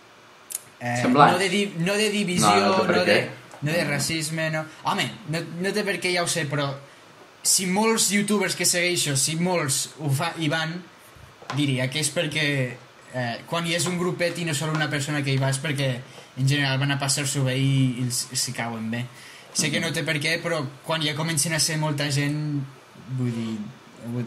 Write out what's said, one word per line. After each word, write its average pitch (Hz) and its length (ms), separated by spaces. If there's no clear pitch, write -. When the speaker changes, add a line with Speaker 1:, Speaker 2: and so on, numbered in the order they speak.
Speaker 1:
Eh, 120 240
Speaker 2:
Semblants. 127 300
Speaker 1:
no 180 60
de 190 100
di-, 202 280
no 175 180
de 214 160
divisió, 208 460
Speaker 3:
No, 196 120
no 190 80
té - 100
per 175 100
Speaker 1:
no 180 80
de, - 120
Speaker 3:
què. - 460
Speaker 1:
no 151 100
de 170 120
racisme, 156 680
no». 156 140
Home, 160 260
no, 165 120
no 190 140
té 202 100
per 190 160
què, 180 140
ja 175 100
ho 170 60
sé, 160 180
però 143 220
si - 280
molts 214 460
youtubers 202 420
que 175 140
segueixo, 170 480
si 156 200
molts 170 640
ho 143 140
fa, 165 240
hi 160 120
van, 160 280
diria 131 360
que 151 100
és 147 120
perquè, 156 300
eh, 120 380
quan 170 200
hi 165 80
és 170 140
un 180 100
grupet 170 400
i 175 60
no 160 100
sol 156 160
una 156 180
persona 147 360
que 135 80
hi 135 80
va, 135 100
és 135 80
perquè 139 300
en 131 100
general 139 320
van 143 140
a 135 80
passar-s'ho 139 420
bé 131 160
i, 135 400
i 127 60
els, 120 240
s'hi 123 260
cauen 113 360
bé. 117 100
Sé - 240
que 165 80
no 165 100
té 160 140
per 160 160
què, 160 180
però 165 220
quan 160 180
ja 151 140
comencen 165 360
a 156 60
ser 156 180
molta 147 360
gent, 143 240
vull 123 180
dir, 113 220
ho 120 220